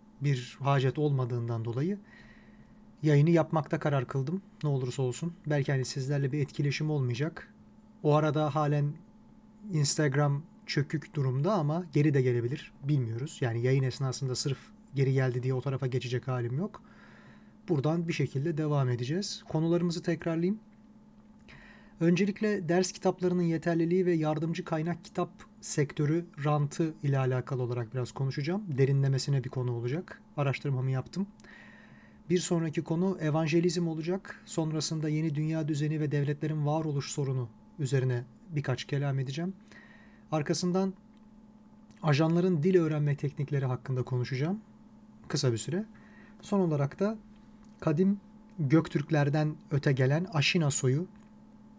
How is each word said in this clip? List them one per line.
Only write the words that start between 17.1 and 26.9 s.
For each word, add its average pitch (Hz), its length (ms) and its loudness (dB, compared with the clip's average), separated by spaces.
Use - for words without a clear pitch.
Buradan 165 400 0
bir 170 40 0
şekilde 147 440 -2
devam 147 320 2
edeceğiz. 127 600 -4
Konularımızı 170 540 0
tekrarlayayım. 170 560 -2
Öncelikle 190 680 2
ders 180 240 2
kitaplarının 180 500 0
yeterliliği 170 640 2
ve 180 60 2
yardımcı 165 520 0
kaynak 165 400 -4
kitap 175 260 -4
sektörü 151 640 0
rantı 151 580 0